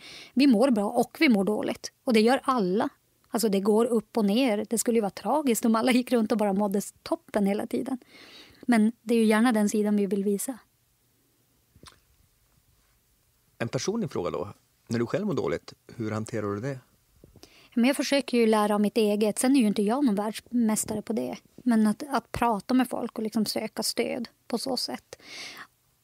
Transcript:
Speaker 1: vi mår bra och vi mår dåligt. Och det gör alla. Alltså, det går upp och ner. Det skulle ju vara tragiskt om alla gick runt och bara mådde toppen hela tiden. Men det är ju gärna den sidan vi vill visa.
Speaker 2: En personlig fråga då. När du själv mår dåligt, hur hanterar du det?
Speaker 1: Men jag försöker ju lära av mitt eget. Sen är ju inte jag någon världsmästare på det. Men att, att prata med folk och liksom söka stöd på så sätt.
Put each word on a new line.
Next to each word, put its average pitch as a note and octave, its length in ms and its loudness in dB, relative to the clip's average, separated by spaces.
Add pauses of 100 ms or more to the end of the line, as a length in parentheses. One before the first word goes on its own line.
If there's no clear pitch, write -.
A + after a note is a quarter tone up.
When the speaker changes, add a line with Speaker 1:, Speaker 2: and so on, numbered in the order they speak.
(340)
Speaker 1:
vi C4+ 120 6
mår B3+ 240 6
bra G#3 200 0
och A#3+ 300 -2
vi D#4+ 80 6
mår G3 160 4
dåligt. - 480 -4 (120)
Och C4 80 0
det A3 80 6
gör B3 240 4
alla. A#3 440 0 (400)
Alltså, A3 200 -2
det G3 120 2
går G#3+ 240 2
upp - 320 -2
och A3+ 80 2
ner. G#3+ 460 0
Det A3+ 80 -2
skulle A3+ 180 0
ju A#3 40 4
vara G3+ 100 -2
tragiskt C4 540 -2
om A3+ 100 4
alla A#3+ 180 0
gick A#3+ 200 0
runt A#3 200 2
och A3 60 0
bara G#3 140 0
mådde G3 280 0 (220)
toppen - 440 -4
hela G#3 200 -2
tiden. B3+ 320 -6 (640)
Men A3+ 300 2 (100)
det A#3+ 120 -2
är A#3 40 4
ju A3+ 60 4
gärna A3 280 4
den G#3 160 2
sidan G#3 280 0
vi G3+ 100 2
vill G3 180 -2
visa. G#3 340 -4 (3000)
Speaker 2:
En A#2+ 100 -4
personlig F#3+ 420 -4
fråga F2 200 -4
då. D#2+ 180 -6 (400)
När A#2 100 -2
du A#2 80 0
själv F#3 200 -4
mår F3+ 80 -4
dåligt, E2 380 -4 (240)
hur A2 140 -6
hanterar G#2+ 440 -6
du G#2 60 -8
det? C3 180 -8 (960)
Speaker 1:
Men A#3 100 2
jag C#4 120 2
försöker C4+ 420 0
ju A3+ 80 4
lära G#3+ 280 2
av G#3 60 0
mitt G#3 160 0
eget. G#3 420 0
Sen C4 180 2
är C4+ 40 6
ju G#3+ 60 4
inte G#3 160 0
jag A#3+ 220 0
någon G#3+ 100 2
världsmästare G#3+ 880 -2
på - 100 -8
det. B3 240 -4 (200)
Men A3+ 300 2
att, G#3+ 220 0
att C4+ 240 -4
prata A#3 420 -2
med B3+ 140 2
folk - 300 -8
och A3+ 40 -4
liksom A3 240 -2
söka A3+ 360 -6
stöd A#3+ 460 -4 (180)
på A3+ 120 -4
så C4 180 -4
sätt. - 400 -10 (880)